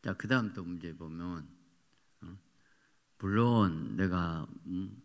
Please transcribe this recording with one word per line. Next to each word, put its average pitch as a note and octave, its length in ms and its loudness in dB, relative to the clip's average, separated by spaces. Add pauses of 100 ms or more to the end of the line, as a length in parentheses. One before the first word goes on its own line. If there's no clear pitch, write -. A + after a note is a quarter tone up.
자, G2+ 120 -2
그다음 A2+ 380 0
또 F2+ 120 -8
문제 E2+ 320 -8
보면, E2 520 -8 (720)
어? F#2 160 -14 (800)
물론 G2+ 800 4
내가, F2 500 0 (200)
음, F#2+ 380 -6